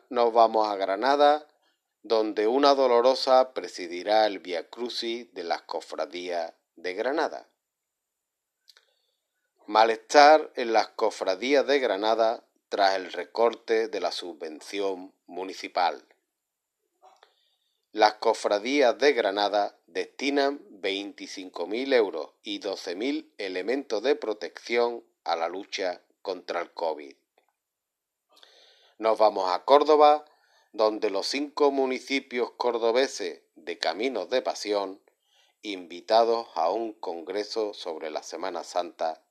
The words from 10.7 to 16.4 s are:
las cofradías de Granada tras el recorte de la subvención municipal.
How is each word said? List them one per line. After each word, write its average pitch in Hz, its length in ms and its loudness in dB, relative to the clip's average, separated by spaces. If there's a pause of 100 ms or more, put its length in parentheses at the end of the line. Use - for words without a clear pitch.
las 107 180 2
cofradías 110 760 0
de 139 140 2
Granada 113 640 0 (260)
tras 98 240 2
el 92 180 -6
recorte 110 760 0
de 104 120 -6
la 85 120 -2
subvención 90 1040 -8 (100)
municipal. 87 800 -6 (1900)